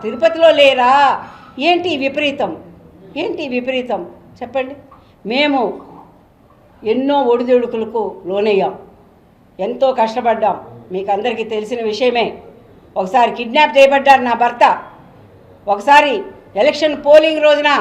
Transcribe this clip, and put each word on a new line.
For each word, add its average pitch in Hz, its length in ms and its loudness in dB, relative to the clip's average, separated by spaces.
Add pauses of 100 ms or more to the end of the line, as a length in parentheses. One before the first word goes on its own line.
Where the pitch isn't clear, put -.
తిరుపతిలో 320 460 2 (120)
లేరా? 254 300 4 (760)
ఏంటి 349 280 0
ఈ - 100 -6
విపరీతం? 269 460 -4 (720)
ఏంటి 359 240 -6
ఈ 269 100 -10
విపరీతం? 247 460 -4 (400)
చెప్పండి. 262 340 -8 (560)
మేము 277 300 0 (1200)
ఎన్నో 262 320 -2 (160)
ఒడిదుడుకులకు 233 680 -2 (280)
లోనయ్యాం, 196 440 0 (840)
ఎంతో 247 280 -2 (140)
కష్టపడ్డాం, 220 560 -2 (360)
మీకు 196 220 -8
అందరికీ 226 280 -4 (100)
తెలిసిన 214 260 -6 (100)
విషయమే. 240 380 -2 (720)
ఒకసారి 214 380 0
కిడ్నాప్ 247 400 0
చేయబడ్డారు 269 500 6
నా 233 160 0
భర్త, 240 200 0 (1080)
ఒకసారి 277 400 4 (480)
ఎలక్షన్ 294 340 0 (120)
పోలింగ్ 311 400 6
రోజున 294 340 2